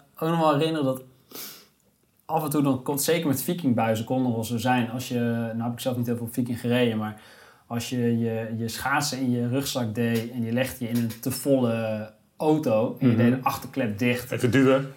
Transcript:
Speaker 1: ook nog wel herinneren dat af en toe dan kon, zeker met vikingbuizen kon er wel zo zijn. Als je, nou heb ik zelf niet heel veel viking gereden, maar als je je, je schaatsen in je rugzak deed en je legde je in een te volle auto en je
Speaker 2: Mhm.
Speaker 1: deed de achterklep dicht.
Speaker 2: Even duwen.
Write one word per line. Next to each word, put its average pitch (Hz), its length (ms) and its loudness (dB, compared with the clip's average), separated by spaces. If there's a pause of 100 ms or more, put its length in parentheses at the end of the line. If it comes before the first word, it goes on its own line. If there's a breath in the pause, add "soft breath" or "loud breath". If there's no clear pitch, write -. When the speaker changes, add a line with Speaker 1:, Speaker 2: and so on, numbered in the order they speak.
(240)
Speaker 1:
ook 160 60 2
nog 165 100 2
wel 156 180 6
herinneren 160 280 0
dat 131 160 0 (1200 loud breath)
af 160 180 -2
en 151 60 -4
toe 143 140 2
dan 135 200 2
kon, 139 160 -2
zeker - 280 2
met 131 160 0
vikingbuizen 113 640 0
kon 131 200 0
er 123 60 2
wel 113 120 -2
zo 113 140 -2
zijn. 120 320 2
Als 123 180 -6
je, 123 120 -2 (340)
nou 117 100 -4
heb 120 100 -2
ik 117 60 -10
zelf 123 180 -2
niet 117 80 0
heel 117 120 -2
veel 117 140 -6
viking 120 280 -4
gereden, 120 380 2
maar 107 240 -6 (460 loud breath)
als 120 220 -6
je 120 280 0
je, 113 400 -2
je 113 100 -4
schaatsen 139 520 -2
in 131 120 0
je 120 160 0
rugzak 123 480 -2
deed 117 360 0
en 123 120 -4
je 113 80 -4
legde 127 340 -2
je 110 60 -4
in 117 60 -2
een 113 220 -2
te 135 120 -4
volle 113 800 0 (260)
auto 139 640 2
en 131 80 4
je 113 60 6
Speaker 2:
Mhm. 110 100 4
Speaker 1:
deed 120 120 6
de 135 80 -4
achterklep - 540 -4
dicht. 123 340 0
Speaker 2:
Even 117 200 0
duwen. 135 460 4